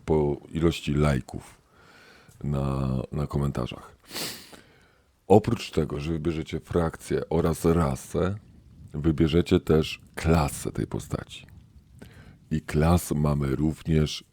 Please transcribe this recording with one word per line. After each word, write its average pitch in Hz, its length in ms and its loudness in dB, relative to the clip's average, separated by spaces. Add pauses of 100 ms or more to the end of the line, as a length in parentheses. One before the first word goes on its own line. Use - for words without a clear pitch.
po 76 320 2 (160)
ilości 78 420 0
lajków 71 680 -2 (840)
na, 67 520 -2 (160)
na 73 140 -4
komentarzach. 69 720 -4 (1300)
Oprócz 107 440 4
tego, 71 300 -2
że 78 120 -4
wybierzecie 78 480 -4
frakcję - 680 -2
oraz 80 340 2
rasę, 82 720 2 (600)
wybierzecie 80 680 2
też - 400 2 (140)
klasę 82 580 0
tej - 140 -4
postaci. - 600 -10 (1040)
I 78 100 -2
klas 80 500 2
mamy 71 460 0
również 76 760 0